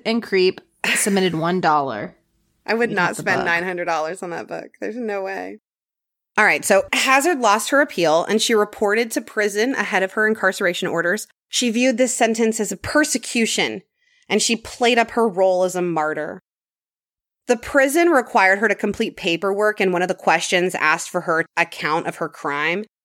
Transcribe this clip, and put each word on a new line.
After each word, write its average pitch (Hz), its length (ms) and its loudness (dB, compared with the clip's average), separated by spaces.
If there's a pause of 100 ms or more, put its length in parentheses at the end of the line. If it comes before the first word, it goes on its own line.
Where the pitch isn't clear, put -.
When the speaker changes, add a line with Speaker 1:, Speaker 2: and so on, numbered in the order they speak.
Speaker 1:
and 226 180 -2
creep 185 380 0 (340)
submitted 190 400 0
one 170 260 -2
dollar. 147 540 0 (500)
Speaker 2:
I - 80 -2
would 226 160 0
Speaker 1:
We 208 60 -6
Speaker 2:
not 180 140 2
Speaker 1:
got - 80 -6
the - 40 -8
Speaker 2:
spend 190 180 0
Speaker 1:
book. 185 60 -2
Speaker 2:
nine 170 180 0
hundred 180 220 -6
dollars 165 380 -4
on 180 80 -8
that 156 160 -10
book. - 320 -12
There's 214 180 -8
no 208 260 -6
way. 190 360 -10 (800)
All 214 80 6
right. 156 180 2
So 196 200 4 (100)
Hazard 269 460 2
lost 220 320 2
her 277 100 6
appeal 170 440 2
and 214 140 0
she 233 140 0
reported 214 580 0
to 277 100 -4
prison 214 520 -2
ahead 196 300 -2
of 190 80 -2
her 214 160 0
incarceration 190 600 0
orders. 170 380 -2 (240)
She 247 220 0
viewed 247 260 2
this 247 160 2
sentence 226 460 2
as 208 120 -4
a 190 60 -8
persecution 214 1040 -2 (480)
and 196 100 2
she 226 160 0
played 233 440 0
up 226 120 0
her 233 160 2
role 185 360 2
as 180 120 0
a 180 60 -2
martyr. 160 580 -4 (1080)
The 240 100 2
prison 285 520 2
required 226 500 4
her 226 80 2
to 202 80 0
complete 208 420 -4
paperwork, 196 640 0
and 190 140 2
one 175 100 0
of 180 60 0
the 185 40 0
questions 180 600 0
asked 156 340 0
for 180 120 -4
her 165 220 -2 (120)
account 165 500 -2
of 170 120 -8
her 165 120 -6
crime. 160 540 -4 (220)